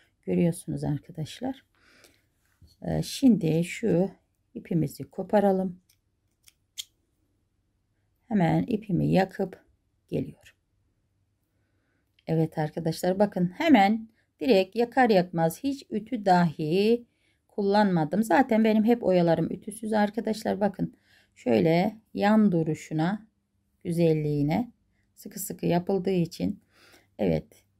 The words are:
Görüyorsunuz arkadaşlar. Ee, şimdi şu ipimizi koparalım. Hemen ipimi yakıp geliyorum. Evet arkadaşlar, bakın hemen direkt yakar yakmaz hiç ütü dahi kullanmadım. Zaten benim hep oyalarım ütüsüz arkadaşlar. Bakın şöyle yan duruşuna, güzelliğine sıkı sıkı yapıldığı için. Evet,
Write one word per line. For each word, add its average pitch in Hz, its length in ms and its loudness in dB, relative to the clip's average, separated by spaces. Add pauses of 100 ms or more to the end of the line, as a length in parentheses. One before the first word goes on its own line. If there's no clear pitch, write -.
(220)
Görüyorsunuz 170 640 -2
arkadaşlar. 160 800 -8 (1160)
Ee, 160 200 -4
şimdi 170 640 2
şu 180 460 -2 (440)
ipimizi 151 500 -6
koparalım. 190 760 -2 (2500)
Hemen 170 340 2
ipimi 175 500 -2
yakıp 190 520 -2 (440)
geliyorum. 147 460 -10 (1700)
Evet 160 320 -2
arkadaşlar, 165 600 -4
bakın 196 400 0
hemen 226 500 4 (320)
direkt 196 360 2
yakar 240 340 2
yakmaz 170 540 2
hiç 277 260 -6
ütü 214 340 -8
dahi 180 800 2 (420)
kullanmadım. 196 720 0
Zaten 226 420 2
benim 220 200 2
hep 233 200 2
oyalarım 170 460 2
ütüsüz - 420 -10
arkadaşlar. 208 680 -2
Bakın - 360 -4 (380)
şöyle 190 640 2 (180)
yan 208 380 2
duruşuna, 160 760 -4 (580)
güzelliğine 160 880 0 (420)
sıkı - 260 -16
sıkı 175 260 -8
yapıldığı 180 440 -2
için. 180 500 -4 (580)
Evet, 85 460 -2 (160)